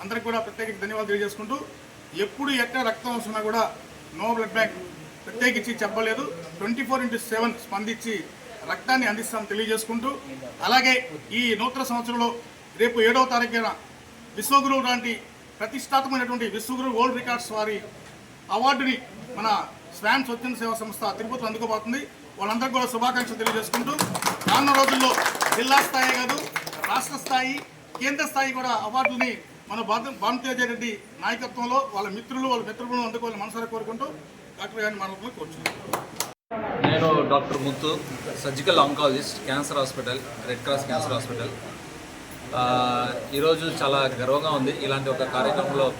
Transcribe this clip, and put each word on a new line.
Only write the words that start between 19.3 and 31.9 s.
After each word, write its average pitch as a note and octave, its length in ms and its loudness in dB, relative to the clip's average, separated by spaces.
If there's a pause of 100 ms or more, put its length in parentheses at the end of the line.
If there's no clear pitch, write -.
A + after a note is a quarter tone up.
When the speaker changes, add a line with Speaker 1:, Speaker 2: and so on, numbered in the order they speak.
Speaker 1:
మన G#3 280 2 (340)
స్వాన్ A#3+ 260 4
స్వచ్ఛంద A#3 320 -4
సేవా A3+ 180 -2
సంస్థ A3 260 -8 (180)
తిరుపతిలో A#3 280 -6
అందుకోబోతుంది. A3 600 -2 (320)
వాళ్ళందరికీ A#3 360 0
కూడా B3 120 4
శుభాకాంక్షలు A#3+ 500 0
తెలియజేసుకుంటూ, A3 560 -2 (580)
రానున్న C#4 220 6
రోజుల్లో C4+ 420 6 (420)
జిల్లా C4 260 6
స్థాయి B3+ 340 2
కాదు, B3+ 220 -2 (500)
రాష్ట్ర C4 280 0
స్థాయి, C4 440 0 (400)
కేంద్ర C#4 260 0
స్థాయి C4+ 260 0
కూడా B3+ 160 -2
అవార్డుని A#3+ 680 0 (320)
మన A3 100 -4
భారత-, A3+ 400 0
భానుతేజ B3 400 0
రెడ్డి A#3 380 -2 (220)
నాయకత్వంలో A#3+ 760 0